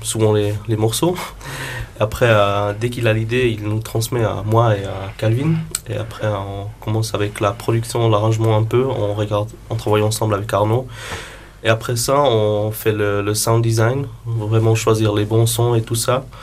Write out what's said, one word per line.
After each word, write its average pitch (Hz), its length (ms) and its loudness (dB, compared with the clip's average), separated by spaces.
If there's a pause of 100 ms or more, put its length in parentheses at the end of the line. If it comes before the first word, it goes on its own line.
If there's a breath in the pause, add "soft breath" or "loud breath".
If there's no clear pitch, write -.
souvent 110 300 2
les, 104 220 2 (140)
les 110 80 0
morceaux. 113 400 0 (840 loud breath)
Après, 110 300 0
euh, 101 500 4
dès 120 100 -2
qu'il 120 200 -2
a 110 40 4
l'idée, 117 380 0
il 104 180 -4
nous 110 120 -2
transmet 113 440 -2
à 98 220 -2
moi 110 300 4
et 98 80 -4
à 98 340 -8
Calvin. 131 360 2 (340)
Et 107 80 -6
après, 107 320 -6
on 101 400 -6 (100)
commence 107 360 -2
avec 104 260 -2
la 104 100 2
production, 117 580 -2
l'arrangement 110 480 2
un 110 60 2
peu. 120 240 0
On 104 280 -2
regarde, 104 360 -2 (180)
on 113 60 -6
travaille 107 280 2
ensemble 107 320 0
avec 104 180 -4
Arnaud. 110 340 2 (760 loud breath)
Et 113 40 0
après 113 280 0
ça, 139 260 2
on 107 480 2
fait 110 220 0
le, 104 280 0
le 104 140 0
sound 117 280 2
design, 113 440 2 (180)
vraiment 110 500 2
choisir 110 380 4
les 104 120 2
bons 110 220 4
sons 120 280 2
et 113 80 2
tout 117 140 -4
ça. 123 280 0 (180 loud breath)